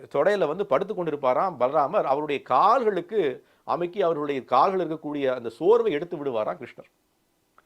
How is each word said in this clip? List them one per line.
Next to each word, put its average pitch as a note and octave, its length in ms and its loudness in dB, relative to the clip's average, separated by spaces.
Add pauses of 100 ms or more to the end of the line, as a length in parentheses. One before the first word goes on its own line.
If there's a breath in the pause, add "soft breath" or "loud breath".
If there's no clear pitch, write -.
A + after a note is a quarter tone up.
(140)
தொடையில F3+ 320 2
வந்து F3+ 200 -2
படுத்து F#3 280 0
கொண்டிருப்பாராம் D3+ 680 -2
பலராமர். D3 420 2
அவருடைய D3 400 -2
கால்களுக்கு F#3 1000 0 (200 soft breath)
அமுக்கி F3 380 -4
அவர்களுடைய D3 420 -2
கால்கள் F3 420 2
இருக்கக்கூடிய D3 480 -4
அந்த A#2+ 140 -8
சோர்வை G#3+ 440 2
எடுத்து E3 240 -4
விடுவாராம் C3+ 400 -4
கிருஷ்ணர். - 320 -18 (760 soft breath)